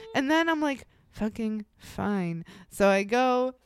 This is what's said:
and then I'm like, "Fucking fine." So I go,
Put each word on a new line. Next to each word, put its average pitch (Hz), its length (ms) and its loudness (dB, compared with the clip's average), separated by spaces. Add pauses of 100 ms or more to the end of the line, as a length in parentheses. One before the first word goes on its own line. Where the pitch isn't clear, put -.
(160)
and 269 120 0
then 330 200 2
I'm 320 120 0
like, 285 220 -2 (300)
"Fucking 214 520 -6 (140)
fine." 185 680 -4 (260)
So 196 180 4
I 196 160 4
go, 254 500 2 (120)